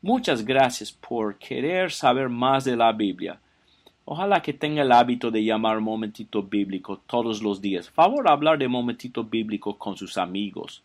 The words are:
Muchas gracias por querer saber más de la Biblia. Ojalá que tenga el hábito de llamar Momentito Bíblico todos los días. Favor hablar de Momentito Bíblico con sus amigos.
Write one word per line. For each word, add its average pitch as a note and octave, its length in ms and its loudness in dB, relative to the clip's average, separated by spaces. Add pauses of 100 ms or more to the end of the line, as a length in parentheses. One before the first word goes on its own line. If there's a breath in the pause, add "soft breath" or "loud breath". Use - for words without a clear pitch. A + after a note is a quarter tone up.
Muchas F#3 420 0
gracias B2+ 480 2
por G#2+ 460 -6
querer D#3+ 540 -4
saber C3 360 2
más C3 380 0
de B2+ 100 0
la A#2 160 4
Biblia. F2+ 480 -4 (640 soft breath)
Ojalá F#3 380 0
que - 100 -8
tenga D3+ 300 -2
el C3+ 100 4
hábito A#2+ 400 4
de A2 140 0
llamar A2 340 2
Momentito A2 640 -4
Bíblico G2 540 -4 (100)
todos A2+ 340 -2
los G2+ 200 -2
días. G2 280 -4
Favor G#3 400 4
hablar D3+ 280 4
de C3+ 100 -2
Momentito A#2+ 560 -4
Bíblico G#2+ 540 -4
con G2 180 -8
sus F#2 220 -10
amigos. F#2 680 -6